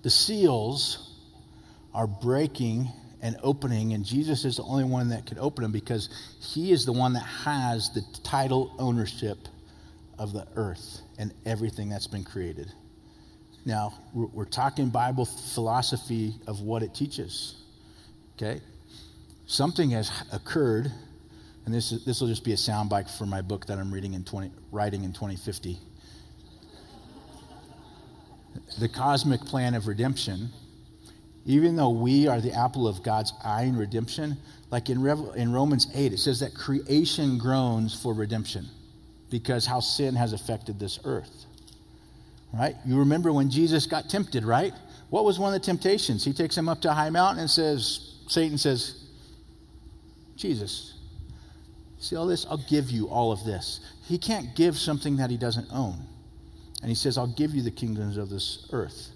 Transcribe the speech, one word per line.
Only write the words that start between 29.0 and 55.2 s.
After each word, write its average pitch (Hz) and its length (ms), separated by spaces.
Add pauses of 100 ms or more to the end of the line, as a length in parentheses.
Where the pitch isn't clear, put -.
plan 123 340
of 107 100
redemption, 110 640 (960)
even 160 300
though 147 140
we 127 380
are 123 120
the 117 140
apple 120 340
of 95 160
God's 110 300 (100)
eye 110 200
in 127 120
redemption, 113 600 (320)
like 120 200
in 127 120
Rev-, 143 340
in 117 160
Romans 135 440
eight, 139 180
it - 60
says 127 200
that 135 140
creation 143 840
groans 117 640
for 120 140
redemption 107 540 (600)
because 120 360
how 127 140
sin 131 360
has 120 180
affected 104 460
this 101 240
earth, - 420 (1080)
right? 123 220 (100)
You 131 140
remember 156 340
when 139 160
Jesus 156 360
got - 240
tempted, 185 340
right? 127 300 (360)
What 214 160
was 185 140
one 196 140
of 190 60
the - 60
temptations? 185 580
He 143 100
takes 160 240
him 165 120
up 160 120
to 165 100
a - 20
high 151 160
mountain 180 300
and 160 100
says, 147 680 (100)
Satan 160 300
says, - 500 (1300)
"Jesus, 110 580 (1040)
see - 180
all 165 120
this? 175 180
I'll 151 240
give 143 220
you 110 160
all 117 240
of 101 140
this." 95 340 (260)
He 175 120
can't 175 380
give 165 220
something 143 400
that 131 120